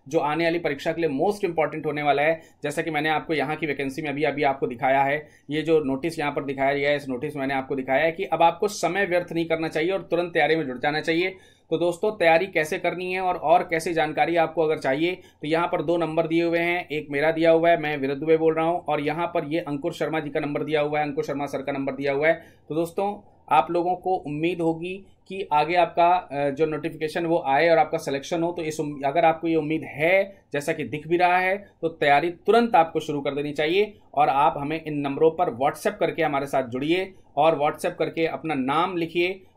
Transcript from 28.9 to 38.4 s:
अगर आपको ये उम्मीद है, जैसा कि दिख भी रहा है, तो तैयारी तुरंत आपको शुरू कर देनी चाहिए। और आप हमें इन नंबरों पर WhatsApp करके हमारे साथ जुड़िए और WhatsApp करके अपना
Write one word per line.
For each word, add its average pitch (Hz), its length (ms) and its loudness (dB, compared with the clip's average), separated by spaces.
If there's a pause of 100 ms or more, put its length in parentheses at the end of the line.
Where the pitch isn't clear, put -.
अगर 151 200 2
आपको 165 240 2
ये 160 80 2
उम्मीद 156 280 0
है, 175 520 0 (160)
जैसा 143 200 -4
कि 156 120 -4
दिख 147 240 -8
भी 170 80 2
रहा 180 220 4
है, 190 300 -2 (140)
तो 165 60 -2
तैयारी 147 420 2
तुरंत 226 460 2
आपको 165 240 4
शुरू 147 200 -4
कर 139 140 -4
देनी 147 180 -6
चाहिए। 175 460 0 (160)
और 147 140 4
आप 147 300 2
हमें 151 260 -6
इन 151 140 -6
नंबरों 143 320 2
पर 165 200 0
WhatsApp 147 500 -2
करके 165 220 0
हमारे 139 240 0
साथ 135 160 0
जुड़िए 151 520 -2 (220)
और 151 220 4
WhatsApp 156 400 -2
करके 160 280 0
अपना 156 280 -6